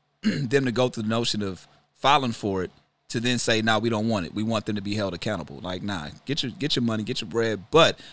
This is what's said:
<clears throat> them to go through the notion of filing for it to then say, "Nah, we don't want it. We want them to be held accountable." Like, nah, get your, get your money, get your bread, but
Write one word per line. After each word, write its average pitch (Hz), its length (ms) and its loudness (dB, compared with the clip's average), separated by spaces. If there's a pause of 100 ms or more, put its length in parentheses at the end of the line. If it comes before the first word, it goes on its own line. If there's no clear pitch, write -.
<clears throat> - 180 -20
them 139 440 2
to 123 60 2
go 127 180 2
through 117 140 -4
the 107 60 -2
notion 113 320 0
of 95 240 -6 (300)
filing 135 360 4
for 95 320 -2
it - 80 -6 (380)
to 123 120 -2
then 123 160 0
say, 113 240 2
"Nah, 110 180 4
we 117 100 0
don't 110 200 0
want 101 160 0
it. - 80 -12
We 104 100 -2
want 110 220 0
them 107 100 -2
to 101 60 -4
be 101 140 -4
held 98 180 -2
accountable." 87 480 -6
Like, 90 220 -6
nah, 90 260 -6 (160)
get 143 180 -4
your, 123 100 -4
get - 220 -2
your 131 80 2
money, 110 200 0
get - 180 -6
your 104 80 -10
bread, 110 420 -2
but 147 260 6 (160)